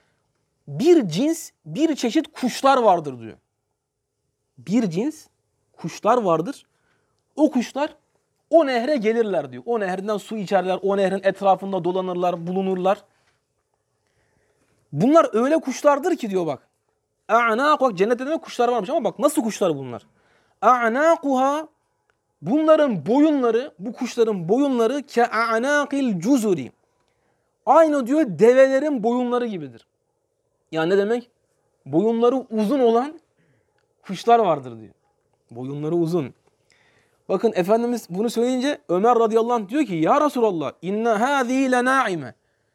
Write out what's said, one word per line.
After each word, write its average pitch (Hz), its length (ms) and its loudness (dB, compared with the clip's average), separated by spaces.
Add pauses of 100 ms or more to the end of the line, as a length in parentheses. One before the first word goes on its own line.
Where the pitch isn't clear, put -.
(680)
bir 240 400 4
cins, 262 440 -4 (140)
bir 269 300 -2
çeşit 262 380 -2
kuşlar 269 440 0
vardır 170 420 0
diyor. 110 180 -16 (1200)
Bir 185 320 -2
cins 220 380 -6 (500)
kuşlar 202 400 -2
vardır. 185 480 -2 (680)
O 302 160 2
kuşlar 262 440 -4 (540)
o 311 180 6
nehre 254 300 0
gelirler 208 540 -2
diyor. 123 140 -16
O 233 140 -4
nehrinden 196 380 -4
su 220 200 -10
içerler, 185 440 -2
o 196 160 0
nehrin 196 260 0
etrafında 190 600 0
dolanırlar, 180 640 -2
bulunurlar. 190 560 -2 (1900)
Bunlar 262 420 2
öyle 269 260 2
kuşlardır 285 560 0
ki 233 140 -6
diyor 185 160 -2
bak. 143 220 -8 (600)
A'naq, 240 520 2
bak 247 180 0
cennette 233 280 0
demek 302 160 -4
kuşlar - 280 -2
varmış 240 200 -2
ama 294 140 -2
bak 190 160 -4
nasıl 294 240 0
kuşlar 196 340 -2
bunlar? 123 300 -12 (540)
A'naquha, 269 1080 2 (760)
bunların 285 640 2
boyunları, 262 760 2
bu 214 140 -10
kuşların 214 560 -2
boyunları 254 540 0
ke'anaqil 233 1160 -2
cuzuri. 196 520 0 (920)
Aynı 294 420 4
diyor 294 180 2
develerin 262 800 4
boyunları 240 440 -2
gibidir. 147 400 -12 (840)
Yani 160 180 0
ne 196 80 4
demek? 226 320 0 (560)
Boyunları 226 500 2
uzun 226 440 -2
olan 254 400 2 (800)
kuşlar 226 380 2
vardır 139 400 -2
diyor. 107 140 -20 (580)
Boyunları 143 440 -6
uzun. 160 380 -2 (960)
Bakın 208 260 0
Efendimiz 226 540 0
bunu 202 200 -2
söyleyince 254 600 -2
Ömer 220 300 2
radıyallahu 226 340 2
anh 214 160 -4
diyor 277 160 -2
ki, 196 100 -6
"Ya 175 260 2
Resulallah, 208 500 -2 (100)
inne 214 280 -4
hâzî 262 640 0
lenaime." 240 640 -2 (400)